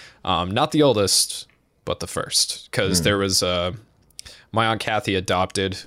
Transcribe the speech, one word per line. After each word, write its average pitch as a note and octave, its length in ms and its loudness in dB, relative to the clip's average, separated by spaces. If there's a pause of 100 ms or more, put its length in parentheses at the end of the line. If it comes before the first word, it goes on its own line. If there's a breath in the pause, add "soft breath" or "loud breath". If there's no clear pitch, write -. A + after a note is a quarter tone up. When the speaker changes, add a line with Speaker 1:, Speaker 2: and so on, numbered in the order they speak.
(260 loud breath)
Speaker 1:
Um, F2+ 260 0
not C3+ 200 0
the D#3 120 4
oldest, - 640 2 (380)
but - 160 -4
the F2 60 -8
first. - 640 -4
'Cause F#2+ 280 0
Speaker 2:
Hmm. E2 60 0
Speaker 1:
there G#2 120 4
was, G2 240 0
uh, F2+ 300 0 (800 loud breath)
my A2+ 160 2
Aunt A2+ 140 0
Kathy G#2 340 0
adopted F#2 720 0